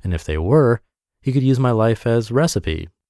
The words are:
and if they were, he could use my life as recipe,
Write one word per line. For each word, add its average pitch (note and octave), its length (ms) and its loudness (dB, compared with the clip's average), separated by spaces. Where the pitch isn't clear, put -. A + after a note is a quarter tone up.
and F2+ 120 -4
if - 80 -6
they D#2 160 -6
were, A#2 420 2
he C3+ 100 -4
could C3 120 0
use C3 160 2
my B2+ 120 2
life A2+ 360 0
as A#2 240 0
recipe, F#2+ 580 -2